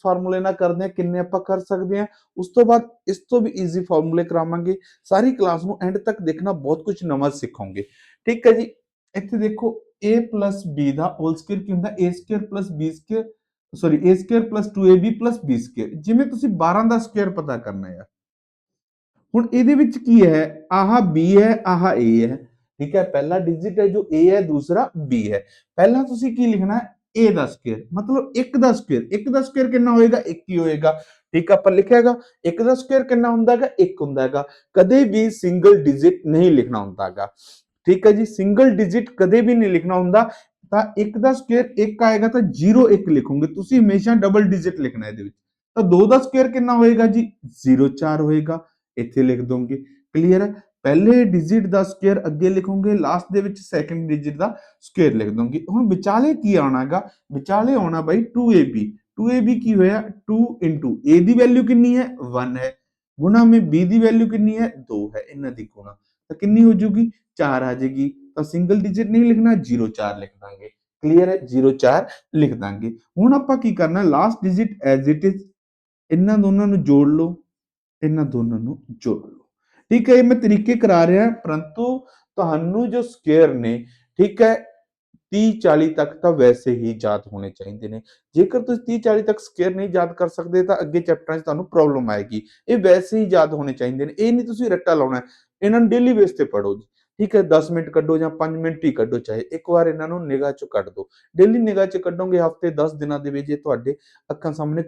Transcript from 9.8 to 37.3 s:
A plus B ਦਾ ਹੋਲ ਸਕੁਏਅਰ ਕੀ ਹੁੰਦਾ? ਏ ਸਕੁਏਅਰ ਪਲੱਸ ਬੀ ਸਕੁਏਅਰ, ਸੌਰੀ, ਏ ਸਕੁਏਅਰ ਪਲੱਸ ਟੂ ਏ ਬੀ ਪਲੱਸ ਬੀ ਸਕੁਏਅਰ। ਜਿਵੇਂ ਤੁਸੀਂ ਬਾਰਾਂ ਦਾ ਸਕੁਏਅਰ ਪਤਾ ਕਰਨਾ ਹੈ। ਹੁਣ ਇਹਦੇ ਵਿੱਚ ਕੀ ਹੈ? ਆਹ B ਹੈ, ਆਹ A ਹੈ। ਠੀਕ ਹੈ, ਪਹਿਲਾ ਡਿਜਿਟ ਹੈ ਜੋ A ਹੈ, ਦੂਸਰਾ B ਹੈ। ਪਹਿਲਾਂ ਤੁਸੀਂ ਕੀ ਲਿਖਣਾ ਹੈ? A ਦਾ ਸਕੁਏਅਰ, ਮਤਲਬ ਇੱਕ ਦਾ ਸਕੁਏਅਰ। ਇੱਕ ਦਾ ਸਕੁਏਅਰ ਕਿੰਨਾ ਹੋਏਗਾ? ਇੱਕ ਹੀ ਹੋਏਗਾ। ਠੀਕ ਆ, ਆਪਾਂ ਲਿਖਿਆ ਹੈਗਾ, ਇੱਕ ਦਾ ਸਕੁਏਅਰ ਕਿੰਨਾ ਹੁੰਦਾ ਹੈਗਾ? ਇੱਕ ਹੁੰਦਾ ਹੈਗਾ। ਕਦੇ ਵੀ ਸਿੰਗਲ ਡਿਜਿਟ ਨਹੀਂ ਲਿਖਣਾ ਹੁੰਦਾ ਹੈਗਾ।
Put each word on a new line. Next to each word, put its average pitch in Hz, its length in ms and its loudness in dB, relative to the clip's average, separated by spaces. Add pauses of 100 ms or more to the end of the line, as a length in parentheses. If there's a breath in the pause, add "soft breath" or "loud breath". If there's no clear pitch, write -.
A 214 120 2
plus 202 400 -4 (160)
B 139 220 -2
ਦਾ 170 240 -6
ਹੋਲ 160 160 -4
ਸਕੁਏਅਰ 190 280 -10
ਕੀ 202 80 -10
ਹੁੰਦਾ? 190 280 -6
ਏ 180 120 0
ਸਕੁਏਅਰ 214 340 -8
ਪਲੱਸ 196 260 -10
ਬੀ 156 200 -6
ਸਕੁਏਅਰ, 220 380 -8 (460)
ਸੌਰੀ, 160 340 0
ਏ 185 60 6
ਸਕੁਏਅਰ 226 340 -2
ਪਲੱਸ 208 260 -6
ਟੂ 190 100 0
ਏ 185 140 8
ਬੀ 214 100 0
ਪਲੱਸ 233 360 -4
ਬੀ 127 120 -2
ਸਕੁਏਅਰ। - 320 -10
ਜਿਵੇਂ 220 360 0
ਤੁਸੀਂ 247 240 -6
ਬਾਰਾਂ 180 360 0
ਦਾ 226 140 2
ਸਕੁਏਅਰ 208 300 -4
ਪਤਾ 151 280 -8
ਕਰਨਾ 98 300 -12
ਹੈ। 90 180 -18 (1300)
ਹੁਣ 233 180 0
ਇਹਦੇ 254 220 4
ਵਿੱਚ 262 220 2
ਕੀ 226 300 6
ਹੈ? 156 440 0
ਆਹ 196 300 2 (120)
B 180 280 4
ਹੈ, 220 260 2
ਆਹ 180 260 0
A 117 360 2
ਹੈ। 135 180 -10 (320)
ਠੀਕ 147 160 -6
ਹੈ, 185 80 2
ਪਹਿਲਾ 151 360 -4
ਡਿਜਿਟ 175 400 -6
ਹੈ 202 80 2
ਜੋ 196 260 -2
A 165 160 4
ਹੈ, 196 120 4
ਦੂਸਰਾ 160 580 -2
B 120 320 -4
ਹੈ। 101 140 -6 (300 soft breath)
ਪਹਿਲਾਂ 233 280 2
ਤੁਸੀਂ 247 320 -6
ਕੀ 247 100 0
ਲਿਖਣਾ 202 320 -2
ਹੈ? - 240 -12 (160)
A 220 180 4
ਦਾ 147 120 -2
ਸਕੁਏਅਰ, 110 480 -10
ਮਤਲਬ 247 420 -4
ਇੱਕ 247 220 -4
ਦਾ 240 160 4
ਸਕੁਏਅਰ। - 380 -4
ਇੱਕ 208 180 -6
ਦਾ 269 120 0
ਸਕੁਏਅਰ 262 300 -2
ਕਿੰਨਾ 247 200 2
ਹੋਏਗਾ? 233 260 4
ਇੱਕ - 320 -8
ਹੀ 175 80 -4
ਹੋਏਗਾ। 156 420 0 (340 loud breath)
ਠੀਕ 165 180 0
ਆ, 196 40 6
ਆਪਾਂ 190 160 2
ਲਿਖਿਆ 196 260 4
ਹੈਗਾ, 240 180 4 (300 loud breath)
ਇੱਕ 170 160 -4
ਦਾ 254 140 2
ਸਕੁਏਅਰ 262 280 -2
ਕਿੰਨਾ 240 260 0
ਹੁੰਦਾ 233 220 2
ਹੈਗਾ? 247 180 2 (100)
ਇੱਕ 180 220 0
ਹੁੰਦਾ 139 220 -4
ਹੈਗਾ। 139 200 -2 (300 soft breath)
ਕਦੇ 202 300 6
ਵੀ 214 260 0
ਸਿੰਗਲ 180 540 4
ਡਿਜਿਟ 147 440 2
ਨਹੀਂ 165 240 4
ਲਿਖਣਾ 123 280 2
ਹੁੰਦਾ 98 260 -8
ਹੈਗਾ। 95 200 -8 (600 soft breath)